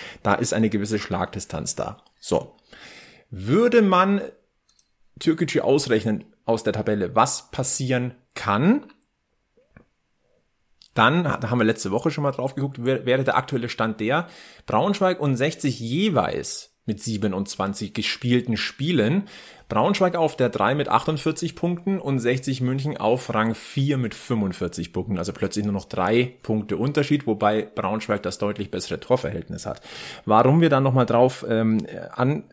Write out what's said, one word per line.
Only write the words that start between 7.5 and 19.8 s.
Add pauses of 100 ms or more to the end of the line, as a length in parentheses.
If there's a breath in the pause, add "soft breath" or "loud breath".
passieren (220)
kann, (2000)
dann,
da
haben
wir
letzte
Woche
schon
mal
drauf
geguckt,
wär-,
wäre
der
aktuelle
Stand
der, (400 loud breath)
Braunschweig
und
sechzig
jeweils (100)
mit
siebenundzwanzig
gespielten
Spielen. (460 loud breath)
Braunschweig